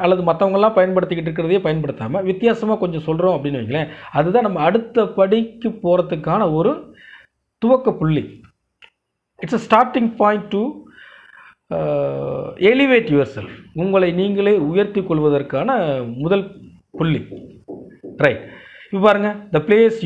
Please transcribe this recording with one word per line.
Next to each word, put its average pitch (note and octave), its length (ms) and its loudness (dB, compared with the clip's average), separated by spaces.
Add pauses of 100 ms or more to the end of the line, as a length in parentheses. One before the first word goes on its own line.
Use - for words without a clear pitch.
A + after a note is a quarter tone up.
அல்லது F3+ 260 2
மத்தவங்கெல்லாம் G3 480 2
பயன்படுத்திக்கிட்டு F3+ 540 0
இருக்கிறதையே E3+ 340 0
பயன்படுத்தாம D3+ 640 -4
வித்தியாசமா G#3+ 540 0
கொஞ்சம் E3 240 -4
சொல்றோம் E3+ 300 0
அப்படின்னு C#3 260 -4
வைங்களேன், C#3+ 260 -4 (300)
அதுதான் F#3 300 4
நம்ம F3+ 180 -2
அடுத்த A3+ 400 2 (140)
படிக்கு A3 500 0 (140)
போறதுக்கான F3 580 0 (160)
ஒரு G3+ 160 2 (880)
துவக்க B3+ 380 2
புள்ளி. D#3 240 0 (1160)
It's F3+ 180 -4
a A3+ 60 -6
starting A#3 440 2 (120)
point G#3 320 2
to, G3 100 -2 (1160)
uh, C#3 680 -4 (260)
elevate C4 440 4
yourself. B2 340 -2 (340)
உங்களை F#3+ 260 2 (100)
நீங்களே G3+ 340 2 (140)
உயர்த்தி G3 360 0
கொள்வதற்கான D3+ 720 0 (420)
முதல் F#3+ 260 0 (520)
புள்ளி. D#3 240 0 (1040)
ரைட், - 180 0 (460)
இப்ப F#3+ 160 -4
பாருங்க, G#3 260 4 (240)
the D3+ 140 2
place A3+ 360 4